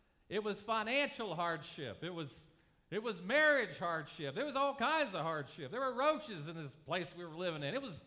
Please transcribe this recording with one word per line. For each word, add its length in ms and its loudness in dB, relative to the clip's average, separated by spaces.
It 140 0
was 180 -2
financial 720 0
hardship. 720 -2
It 80 -4
was, 340 -6
it 120 0
was 200 -2
marriage 560 6
hardship. 560 -2
There 100 0
was 100 -2
all 200 4
kinds 400 2
of 80 0
hardship. 480 -2
There 100 -4
were 140 0
roaches 540 2
in 80 -8
this 180 -8
place 420 -2
we 80 -10
were 100 -10
living 280 -2
in. 120 0
It 80 -2
was, 240 -8